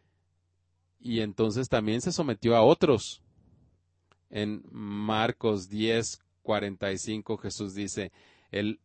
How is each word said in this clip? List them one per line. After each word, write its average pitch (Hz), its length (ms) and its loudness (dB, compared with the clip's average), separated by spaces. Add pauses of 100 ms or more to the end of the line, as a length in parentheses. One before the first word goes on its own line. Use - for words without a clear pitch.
(1000)
Y 120 200 -2
entonces 110 500 -2
también 110 320 0
se 185 100 -4
sometió 120 440 0
a 113 80 8
otros. 143 580 4 (1080)
En 104 400 -6
Marcos 107 960 -2
diez, 110 540 -2 (180)
cuarenta 101 500 -2
y 95 60 -4
cinco, 110 400 -6
Jesús 98 380 -8
dice, 101 360 -6 (380)
"El 104 360 -4